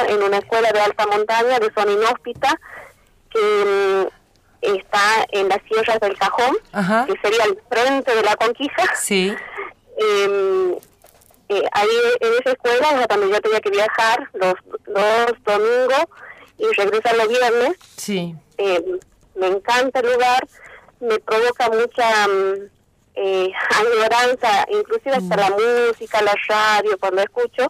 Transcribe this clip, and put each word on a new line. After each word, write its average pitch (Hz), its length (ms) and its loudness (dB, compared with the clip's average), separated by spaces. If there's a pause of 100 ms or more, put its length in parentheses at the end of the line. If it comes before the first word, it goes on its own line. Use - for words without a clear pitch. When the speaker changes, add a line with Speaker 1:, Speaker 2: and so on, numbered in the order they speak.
Speaker 1:
en 208 160 2
una 202 140 2
escuela 226 340 0
de 208 80 2
alta 208 260 0
montaña 226 540 0
de 214 120 0
zona 208 200 0
inhóspita 240 680 -2 (720)
que, 453 80 -2 (680)
mm, - 160 -10 (420)
está 208 680 0
en 196 180 0
las 196 180 0
sierras 220 340 0
del 202 180 -2
Cajón, 240 360 0 (180)
Speaker 2:
Ajá. 208 340 0
Speaker 1:
que 190 160 -2
sería 220 240 2
el 202 120 -2 (120)
frente 254 440 0
de 220 80 2
la 208 140 2
Conquija. 269 580 -2
Speaker 2:
Sí. 196 400 -2 (640)
Speaker 1:
Em, 196 760 0 (760)
eh, 196 140 -2 (100)
ahí 208 160 0 (320)
en 226 200 0
esa 254 120 -2
escuela 254 480 0
es 233 80 0
donde 202 220 0
yo 208 100 0
tenía 214 220 0
que 208 80 -2
viajar 220 640 0
los, 185 180 0 (340)
los 220 580 0
domingos 247 600 2 (540)
y 214 80 -2 (100)
regresar 220 400 0
los 220 120 2
viernes. 240 440 2 (240)
Speaker 2:
Sí. 175 380 -6 (240)
Speaker 1:
Em, 185 400 -2 (360)
me 185 120 -2
encanta 247 540 0
el 247 120 0
lugar, 247 340 2 (540)
me 220 200 0
provoca 233 500 0
mucha, 220 580 2
mm, 196 400 -2 (460)
eh, 381 360 -2 (100)
<laughs> - 200 0
añoranza, 240 880 2
inclusive 220 460 -2
hasta 190 200 -2
Speaker 2:
Mm. 202 40 0
Speaker 1:
la 190 160 2
música, 233 640 0
la 208 140 2 (120)
radio, 214 540 2
cuando 196 220 0
escucho. 240 480 -2